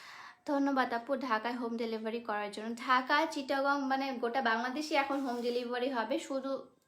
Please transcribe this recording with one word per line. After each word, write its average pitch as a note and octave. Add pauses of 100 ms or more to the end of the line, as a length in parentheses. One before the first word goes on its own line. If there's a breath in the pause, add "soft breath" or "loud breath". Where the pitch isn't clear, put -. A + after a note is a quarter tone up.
(460 loud breath)
ধন্যবাদ C#4
আপু A#3+
ঢাকায় A#3+
হোম A#3
ডেলিভারি A3+
করার G#3
জন্য। A3
ঢাকা, C4
চিটাগং, C#4
মানে C4+
গোটা A#3+
বাংলাদেশে B3
এখন C#4
হোম A#3+
ডেলিভারি B3
হবে, A#3+
শুধু C4+ (200)